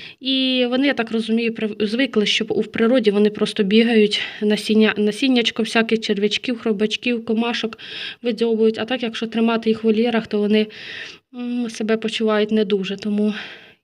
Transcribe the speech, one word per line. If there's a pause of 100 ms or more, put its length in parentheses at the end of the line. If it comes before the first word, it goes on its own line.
(200)
І
вони,
я
так
розумію,
прив-,
звикли,
що
у,
в
природі
вони
просто
бігають, (220)
насіння,
насіннячко
всяке,
черв'ячків,
хробачків,
комашок (440)
видзьобують.
А
так,
якщо
тримати
їх
в
вольєрах,
то
вони, (680)
м,
себе
почувають
не
дуже.
Тому (500)